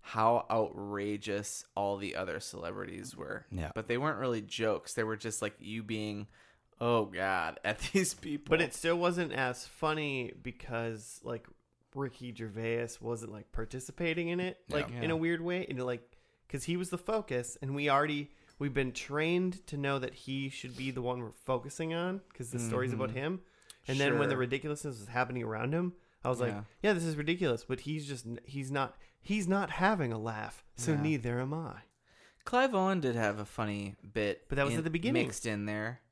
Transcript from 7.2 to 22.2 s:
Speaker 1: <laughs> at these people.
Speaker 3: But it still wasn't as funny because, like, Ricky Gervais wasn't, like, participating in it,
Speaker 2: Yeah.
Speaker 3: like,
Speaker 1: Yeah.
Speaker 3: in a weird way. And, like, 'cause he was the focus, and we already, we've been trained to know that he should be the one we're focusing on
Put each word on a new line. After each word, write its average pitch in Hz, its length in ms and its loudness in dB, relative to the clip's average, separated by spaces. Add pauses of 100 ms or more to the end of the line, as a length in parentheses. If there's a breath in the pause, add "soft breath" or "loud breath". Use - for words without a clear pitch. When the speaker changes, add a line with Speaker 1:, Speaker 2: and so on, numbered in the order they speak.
Speaker 1:
<laughs> - 40 -4
at 107 140 0
these 185 340 2
people. 147 380 -4
Speaker 3:
But 165 100 6
it 156 120 0
still 165 240 2
wasn't 175 360 2
as 127 340 -2
funny 147 760 -2
because, 117 840 -6
like, 117 240 -6 (480)
Ricky 127 380 -6
Gervais 113 560 -2 (120)
wasn't, 117 320 -4
like, 104 180 -14
participating 160 800 -2
in 175 100 0
it, 180 280 -2
Speaker 2:
Yeah. 151 80 -2
Speaker 3:
like, 147 140 0
Speaker 1:
Yeah. 120 120 -4
Speaker 3:
in 156 100 2
a 165 60 2
weird 165 240 2
way. 180 260 0
And, 127 160 -2
like, 123 260 -2 (380 soft breath)
'cause 139 180 -4
he 170 120 2
was 180 120 -2
the 175 80 -2
focus, 143 640 -2
and 135 140 -2
we 143 140 2
already, 147 420 4 (280 soft breath)
we've 143 140 0
been 131 200 2
trained 175 720 0
to - 100 -8
know 139 220 2
that 127 140 -4
he 135 360 -4
should 127 280 -10
be 131 140 -4
the 127 100 -4
one 123 200 0
we're 110 100 -8
focusing 143 640 -2
on 185 280 -2 (120)